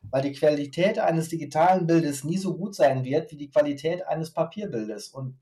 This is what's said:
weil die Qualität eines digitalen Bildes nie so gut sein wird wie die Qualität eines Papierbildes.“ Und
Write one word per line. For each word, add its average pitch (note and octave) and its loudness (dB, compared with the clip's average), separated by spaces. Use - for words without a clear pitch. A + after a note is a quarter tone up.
weil C3+ 0
die C#3 -2
Qualität D3+ 2
eines E3 0
digitalen E3+ 2
Bildes D3 2
nie F3 -2
so F3+ -2
gut F#3+ -8
sein C3 4
wird D3 -2
wie D3 -16
die C#3+ -14
Qualität D3 0
eines D#3+ -4
Papierbildes.“ A#2 -6
Und C3+ -12